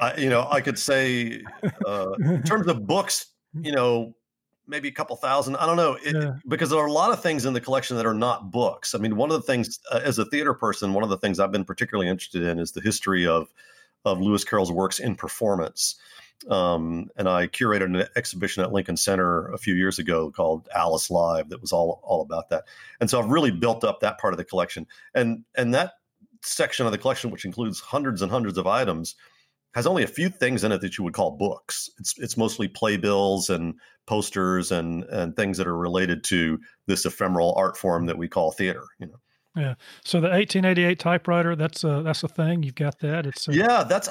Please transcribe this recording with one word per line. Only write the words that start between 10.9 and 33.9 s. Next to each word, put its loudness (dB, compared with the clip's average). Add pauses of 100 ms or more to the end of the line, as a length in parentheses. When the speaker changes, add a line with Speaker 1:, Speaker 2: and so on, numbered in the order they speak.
Speaker 1:
one 2
of 0
the 0
things 0
I've 2
been 0
particularly -2
interested -4
in 0
is -4
the -10
history 0
of, 2 (520)
of 0
Lewis 2
Carroll's 0
works 0
in -4
performance. -2 (540)
Um, 0
and 0
I 2
curated 0
an 0
exhibition -4
at -2
Lincoln -2
Center 2
a -8
few 0
years 2
ago 0
called -2
Alice 0
Live 2
that -12
was -8
all, 0
all 0
about -6
that. -2 (360)
And 0
so 2
I've 2
really 4
built 0
up 0
that 0
part 0
of -6
the -4
collection. -2 (280)
And, 0 (120)
and 2
that 0 (480)
section -2
of 0
the -2
collection, -2
which -10
includes -6
hundreds -2
and 0
hundreds -2
of 0
items, 0 (580)
has 0
only 2
a 0
few -2
things 0
in 2
it 0
that -6
you -4
would -4
call 0
books. -4
It's, -6
it's -8
mostly 0
playbills 0
and -2 (320)